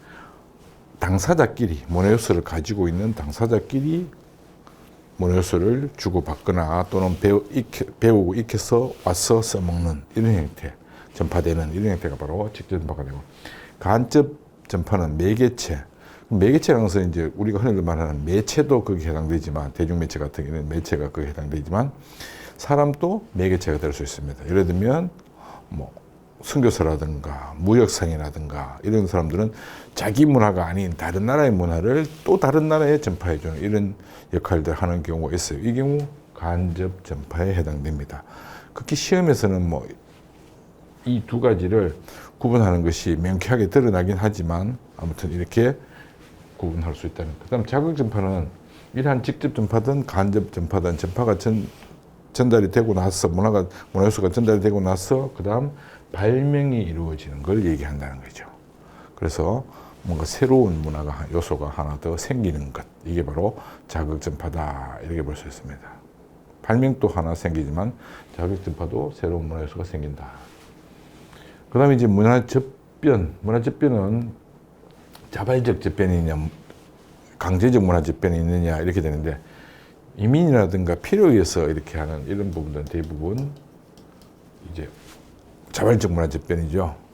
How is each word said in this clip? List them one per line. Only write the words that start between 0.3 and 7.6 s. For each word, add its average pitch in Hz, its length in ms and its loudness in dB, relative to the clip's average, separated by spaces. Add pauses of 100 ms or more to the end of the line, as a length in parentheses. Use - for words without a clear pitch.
당사자끼리, 95 880 2
문화 92 240 4
요소를 110 300 2
가지고 87 460 -2
있는 98 260 0
당사자끼리 117 920 -2 (1080)
문화 90 220 2
요소를 107 580 0
주고받거나 87 920 -2
또는 92 300 0
배우-, 101 320 4
익혀-, - 340 -4 (140)